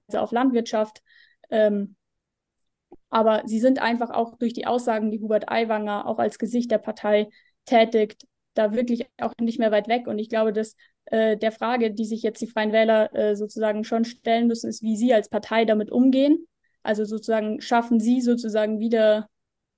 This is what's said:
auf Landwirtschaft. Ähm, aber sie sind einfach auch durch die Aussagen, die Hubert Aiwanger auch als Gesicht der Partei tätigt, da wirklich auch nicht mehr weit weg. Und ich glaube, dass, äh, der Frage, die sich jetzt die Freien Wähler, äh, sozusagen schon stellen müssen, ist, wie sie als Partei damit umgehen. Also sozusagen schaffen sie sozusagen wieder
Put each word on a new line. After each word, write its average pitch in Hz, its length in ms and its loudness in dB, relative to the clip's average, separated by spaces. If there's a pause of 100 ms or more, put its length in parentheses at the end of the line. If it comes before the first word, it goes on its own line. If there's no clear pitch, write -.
(160)
auf 214 160 -4
Landwirtschaft. 233 720 -2 (480)
Ähm, 208 440 2 (1160)
aber 220 360 2
sie 220 140 -4
sind 262 200 4
einfach 233 300 -2
auch 233 280 -4
durch 233 160 -4
die - 120 -8
Aussagen, 226 460 -2
die 220 80 -6
Hubert 214 320 -2
Aiwanger 214 560 -2
auch 226 100 -4
als 226 220 -2
Gesicht 240 320 -4
der 214 80 0
Partei 208 500 -2 (360)
tätigt, 226 600 2 (300)
da 214 180 0
wirklich 240 320 -2 (140)
auch 233 200 -4
nicht 233 200 -4
mehr 220 120 2
weit 208 160 0
weg. 240 200 -2
Und 214 100 -6
ich 214 120 -8
glaube, 220 240 0
dass, 220 220 -4 (300)
äh, 220 320 2
der 220 140 -2
Frage, 226 420 -2
die 220 120 -4
sich 220 180 -6
jetzt 220 180 -4
die 220 60 -6
Freien 214 240 -2
Wähler, 220 420 4
äh, 214 220 0
sozusagen 214 480 -4
schon 226 220 -2
stellen 233 420 0
müssen, 233 220 -4
ist, 226 120 -10
wie 220 160 -2
sie 247 160 4
als 214 160 2
Partei 220 360 0
damit 214 260 0
umgehen. 269 560 4 (360)
Also 214 220 -2
sozusagen 214 560 -4
schaffen 240 380 2
sie 247 220 2
sozusagen 220 580 0
wieder 220 500 2 (480)